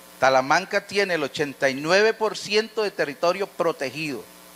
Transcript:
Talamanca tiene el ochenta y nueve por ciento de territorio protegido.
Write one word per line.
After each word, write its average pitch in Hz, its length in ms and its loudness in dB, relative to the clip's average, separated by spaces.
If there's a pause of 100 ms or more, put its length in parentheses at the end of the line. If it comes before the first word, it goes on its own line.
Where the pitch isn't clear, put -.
(200)
Talamanca 143 680 2
tiene 196 260 0
el 156 100 0
ochenta 139 460 -2
y 131 60 -2
nueve 185 380 2
por 214 240 -4
ciento 214 460 -2
de 196 80 -2
territorio 175 560 -2
protegido. 147 760 -4 (320)